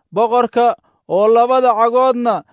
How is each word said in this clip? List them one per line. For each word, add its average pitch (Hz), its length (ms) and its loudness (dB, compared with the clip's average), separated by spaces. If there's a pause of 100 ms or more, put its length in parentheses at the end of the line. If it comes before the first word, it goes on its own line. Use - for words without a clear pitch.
(120)
boqorka, 233 640 -2 (320)
oo 196 200 0
labada 247 460 2
cagoodna 233 800 -2